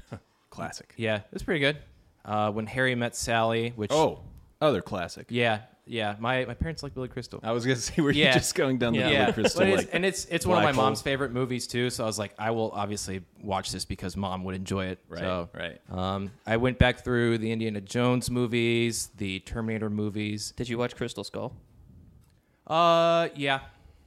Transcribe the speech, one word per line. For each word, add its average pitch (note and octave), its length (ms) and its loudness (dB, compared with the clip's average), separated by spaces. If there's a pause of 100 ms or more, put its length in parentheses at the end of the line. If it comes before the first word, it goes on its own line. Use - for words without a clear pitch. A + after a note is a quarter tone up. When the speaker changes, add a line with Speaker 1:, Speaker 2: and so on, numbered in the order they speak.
(120)
Speaker 1:
<laughs> - 380 -20
Classic. - 480 -12
Speaker 2:
Yeah, A2 240 0 (100)
it's - 120 -10
pretty F3 160 0
good. C#3+ 180 2 (480)
Uh, G#2+ 260 0
When G#2+ 160 -4
Harry B2+ 280 0
Met A#2+ 200 -2
Sally, A#2 600 2
which G#2+ 160 -4
Speaker 1:
Oh, C#3+ 280 4 (420)
other C3 200 4
classic. F2 480 -6
Speaker 2:
Yeah, A#2 320 2 (240)
yeah. G#2+ 340 -2
My, B2+ 260 0
my A#2 80 -8
parents D#3+ 300 -6
like C#3+ 100 -10
Billy B2+ 140 -6
Crystal. - 340 -10
Speaker 1:
I A2 120 -2
was A#2+ 120 0
gonna C3 120 4
say, - 240 -2
were C#3+ 100 6
you D3 140 4
Speaker 2:
Yeah. C3+ 80 8
Speaker 1:
just B2 220 4
going C3+ 220 2
down A#2+ 160 2
the A#2 60 2
Speaker 3:
Yeah. B2+ 80 2
Speaker 1:
Billy D3 120 4
Speaker 2:
Yeah. A#2+ 120 4
Speaker 1:
Crystal, A#2+ 300 2
Speaker 2:
But F#3+ 80 6
it's, F#3+ 160 4
Speaker 1:
like, - 80 -14
Speaker 2:
and F3 120 2
it's, F#3 200 -2
it's E3+ 200 -2
one F3+ 120 4
of - 60 4
my D#3 80 4
Speaker 1:
black C3 40 2
hole? C3 100 4
Speaker 2:
mom's C3+ 160 0
favorite C#3 300 -2
movies B2 340 -2
too, B2 240 0
so A#2+ 140 -4
I A2 40 0
was G#2+ 120 -2
like, G2+ 180 -6
"I A2 140 0
will A2+ 200 0
obviously G2+ 520 -4 (180)
watch F#2+ 300 -2
this F#2+ 140 -6
because F#2+ 320 -6
Mom F#2 260 -4
would F#2+ 100 -4
enjoy F#2+ 340 -2
it." F#2 200 -8
Speaker 1:
Right, E2 140 -10
Speaker 2:
So, F#2 320 -2
Speaker 1:
right. E2+ 260 -10 (100)
Speaker 2:
um, F#2+ 400 -2 (160)
I A2 120 2
went B2+ 200 0
back B2 280 6
through A#2+ 340 4
the A2 120 -2
Indiana A2 300 -4
Jones B2 480 0
movies, A#2 880 0
the F#2+ 220 -4
Terminator A2 500 -4
movies. G#2 680 -4
Speaker 3:
Did A#2+ 120 -6
you A2+ 80 -2
watch A#2+ 180 -2
Crystal A#2 280 -6
Skull? A2 300 -8 (1120)
Speaker 2:
Uh, E3+ 680 4
yeah. C#3 260 0 (460)